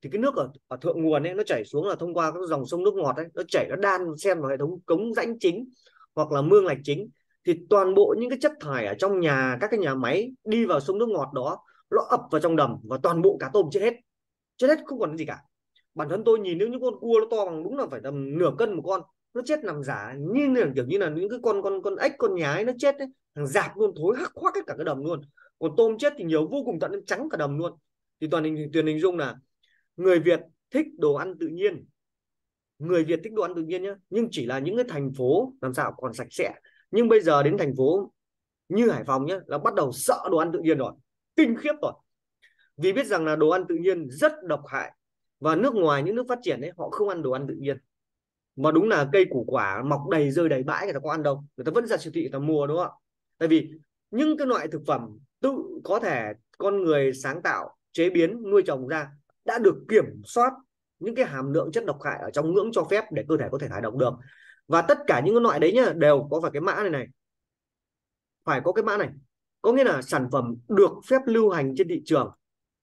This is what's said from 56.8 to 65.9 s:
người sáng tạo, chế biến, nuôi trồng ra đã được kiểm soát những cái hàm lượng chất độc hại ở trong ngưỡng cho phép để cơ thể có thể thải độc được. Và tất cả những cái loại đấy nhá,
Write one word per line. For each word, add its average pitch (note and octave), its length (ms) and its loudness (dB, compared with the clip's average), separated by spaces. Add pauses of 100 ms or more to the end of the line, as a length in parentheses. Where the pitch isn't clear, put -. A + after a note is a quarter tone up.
người C#3+ 300 4
sáng C#3 280 -6
tạo, C3+ 340 -4 (160)
chế E3+ 180 2
biến, F#3 400 2
nuôi G3 160 6
trồng C3 220 -4
ra D3 240 -4 (340)
đã A#3 120 0
được G3 180 4 (140)
kiểm A2 360 2
soát B3 280 2 (460)
những A3 160 -6
cái B3+ 100 2
hàm C#3 280 -6
lượng E3 180 0
chất A3+ 140 -2
độc C#3 180 -4
hại B2 180 -6
ở G2 80 -10
trong D#3+ 240 -2
ngưỡng G#3 180 2
cho G3 120 0
phép G3 280 0
để C3+ 160 -4
cơ D#3 100 2
thể C3 140 -2
có C#3 60 -4
thể C#3+ 100 -6
thải G2 140 -8
độc A2+ 140 -6
được. B2+ 180 0 (540)
Và E3 140 4
tất C#4+ 160 4 (100)
cả C3+ 180 2
những G3+ 100 4
cái A#3+ 60 4
loại F3+ 180 2
đấy E3 140 4
nhá, A3+ 220 4